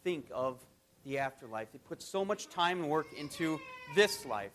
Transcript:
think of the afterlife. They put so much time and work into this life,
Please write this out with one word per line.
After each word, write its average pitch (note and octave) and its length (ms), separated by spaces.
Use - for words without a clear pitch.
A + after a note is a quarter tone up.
think E3+ 300
of B2+ 260
the C3+ 140
afterlife. A#2 540
They C#3 60
put - 220
so G3 240
much G3+ 240
time F3 320
and D#3 80
work D3+ 300
into D#3 420
this G3+ 300
life, G#2 300